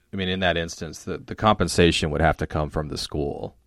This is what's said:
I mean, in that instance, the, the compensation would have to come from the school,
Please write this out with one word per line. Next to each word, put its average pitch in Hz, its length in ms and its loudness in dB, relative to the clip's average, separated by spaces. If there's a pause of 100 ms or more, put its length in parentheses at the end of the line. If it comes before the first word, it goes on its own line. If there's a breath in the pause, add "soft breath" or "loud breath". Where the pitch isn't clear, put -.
(140)
I - 40 -8
mean, 95 100 -2
in 95 140 -2
that 85 160 2
instance, 82 480 -8
the, 85 140 -6
the - 160 -12
compensation 87 760 4
would 73 100 0
have 78 180 4
to - 80 -4
come 76 240 -2
from 76 200 -4
the 67 80 -8
school, - 580 -6 (120)